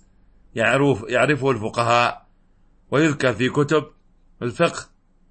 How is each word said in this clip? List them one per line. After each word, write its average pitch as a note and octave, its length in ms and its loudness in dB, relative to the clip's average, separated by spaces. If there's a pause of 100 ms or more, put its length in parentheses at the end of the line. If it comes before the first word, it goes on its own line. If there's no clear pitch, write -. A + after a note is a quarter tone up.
(560)
يعرف، A#2+ 520 0
يعرفه C3 440 2
الفقهاء، A#2 760 0 (640)
ويذكر C#3 420 2
في B2 160 -2
كتب C#3+ 340 0 (580)
الفقه C#3 480 -4 (400)